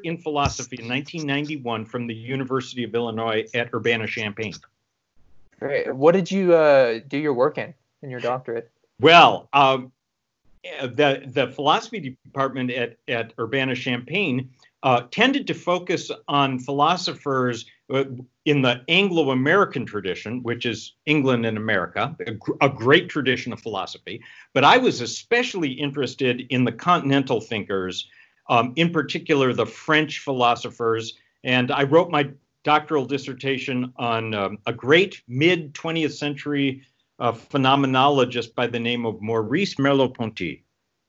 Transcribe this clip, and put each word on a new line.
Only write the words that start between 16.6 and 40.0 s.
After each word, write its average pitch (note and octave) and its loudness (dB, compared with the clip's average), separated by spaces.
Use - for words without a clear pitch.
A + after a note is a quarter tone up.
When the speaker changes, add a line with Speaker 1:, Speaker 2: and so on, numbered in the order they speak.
Speaker 1:
uh, C3+ 0
in D3 4
the B2+ 2
Anglo-American D#3+ 2
tradition, G#2 -6
which A#2 -6
is - -6
England C3 2
and A2 -2
America, G#2+ -2
a A#2 -6
gr-, A2 -6
a C#3+ 4
great C3+ 2
tradition B2+ -2
of G2+ -10
philosophy. F#2+ -8
But C3+ 4
I F3+ 8
was B3+ 2
especially G3 -2
interested C#3 -2
in B2+ 2
the A2+ 0
continental C#3 2
thinkers, F#2+ -6
um, B2 2
in E3+ 2
particular C#3+ 0
the A2 0
French D3+ 0
philosophers. A#2 -2
And B2+ 2
I C#3+ 0
wrote E3 4
my D3 0
doctoral D3+ 2
dissertation C3 -4
on, A2+ -2
um, G2+ -4
a A#2 -4
great E3 2
mid-twentieth D#3 -2
century, C#3+ -4
uh, B2 0
phenomenologist C3 2
by B2 -2
the A#2 -4
name A#2+ -4
of G2+ -6
Maurice A2+ -2
Merleau-Ponty. B2+ -2